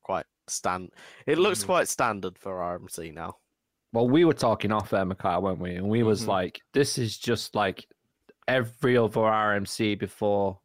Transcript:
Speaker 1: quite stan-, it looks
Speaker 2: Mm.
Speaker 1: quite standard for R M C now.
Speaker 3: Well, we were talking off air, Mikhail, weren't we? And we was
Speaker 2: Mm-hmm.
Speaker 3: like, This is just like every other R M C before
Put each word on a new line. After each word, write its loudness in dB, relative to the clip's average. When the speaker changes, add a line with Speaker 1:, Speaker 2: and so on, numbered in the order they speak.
Speaker 1:
quite -6
stan-, -6
it 0
looks 2
Speaker 2:
Mm. -6
Speaker 1:
quite 2
standard -2
for -8
R -4
M -12
C -12
now. -12
Speaker 3:
Well, 2
we 6
were 6
talking 0
off -2
air, 2
Mikhail, -2
weren't -2
we? -6
And -4
we 2
was 2
Speaker 2:
Mm-hmm. -4
Speaker 3:
like, -2
This 0
is -4
just -4
like -2
every 0
other 2
R 2
M 0
C -2
before -2